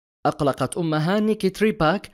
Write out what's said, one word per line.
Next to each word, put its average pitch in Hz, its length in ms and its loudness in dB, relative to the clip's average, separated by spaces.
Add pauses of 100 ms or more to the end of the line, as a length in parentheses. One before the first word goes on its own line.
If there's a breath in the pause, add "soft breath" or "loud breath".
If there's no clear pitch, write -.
(260)
أقلقت 143 500 0
أمها 165 440 0
نيكي 214 300 0
تريباك 190 640 0